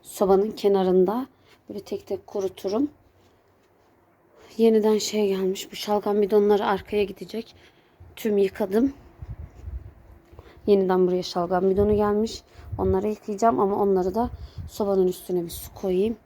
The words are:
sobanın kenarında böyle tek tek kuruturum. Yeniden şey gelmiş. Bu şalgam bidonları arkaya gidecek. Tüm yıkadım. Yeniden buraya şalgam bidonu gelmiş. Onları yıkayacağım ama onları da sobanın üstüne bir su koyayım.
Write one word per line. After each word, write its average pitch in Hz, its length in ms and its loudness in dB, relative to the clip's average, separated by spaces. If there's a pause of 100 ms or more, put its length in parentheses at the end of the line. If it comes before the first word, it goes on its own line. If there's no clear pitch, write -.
sobanın 196 500 2
kenarında 196 760 2 (420)
böyle - 100 -10
tek - 280 -10
tek - 200 -8
kuruturum. 202 640 -4 (1700)
Yeniden 214 400 4
şey 208 300 -2
gelmiş. 190 440 -2
Bu - 40 -18
şalgam 208 460 0
bidonları 208 440 4
arkaya 208 380 -2
gidecek. 196 520 -10 (600)
Tüm 208 220 -2
yıkadım. 196 560 0 (1700)
Yeniden 185 400 4
buraya 180 160 -2
şalgam 180 460 0
bidonu 202 260 2
gelmiş. 208 480 0 (340)
Onları 190 300 0
yıkayacağım 214 520 0
ama 202 220 0
onları 190 340 0
da 240 140 -2 (400)
sobanın 196 380 0
üstüne 180 360 -4
bir 170 60 -10
su - 240 -14
koyayım. 202 520 -2